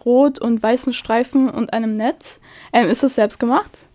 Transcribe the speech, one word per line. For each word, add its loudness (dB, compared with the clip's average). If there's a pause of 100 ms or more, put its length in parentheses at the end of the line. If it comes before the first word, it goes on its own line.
rot 4
und -2
weißen 0
Streifen 0
und -6
einem -2
Netz. -6 (320)
Ähm, 4
ist 0
das 0
selbst 0
gemacht? -4